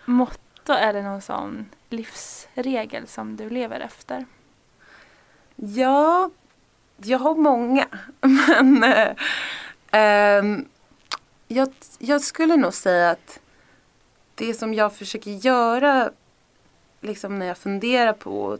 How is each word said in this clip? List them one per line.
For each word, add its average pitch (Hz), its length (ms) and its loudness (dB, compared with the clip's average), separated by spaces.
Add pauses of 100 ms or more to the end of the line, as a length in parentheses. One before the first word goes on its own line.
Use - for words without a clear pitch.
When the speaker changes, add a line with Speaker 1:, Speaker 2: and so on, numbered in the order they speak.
Speaker 1:
motto - 680 -2
eller 208 300 0
någon 202 180 -10
sån 214 480 -10 (200)
livsregel 233 1160 -10
som 214 280 -12
du 214 140 -12
lever 233 300 -8
efter? 254 460 -12 (1300)
Speaker 2:
Ja, 277 760 0 (680)
jag 233 220 -2
har 302 160 0
många. 262 520 2 (180)
<laughs> - 160 -16
Men, 269 600 6
eh, - 320 4 (760)
ehm, 208 760 4 (840)
jag, 262 220 0 (300)
jag 285 220 0
skulle 320 340 0
nog 196 180 2
säga 175 360 2
att - 300 -6 (960)
det 226 180 -6
som 220 200 -6
jag 208 220 0
försöker 208 360 -12
göra 247 800 2 (880)
liksom 202 380 -8
när 185 60 -6
jag 175 120 -8
funderar 226 560 -2
på 101 460 -8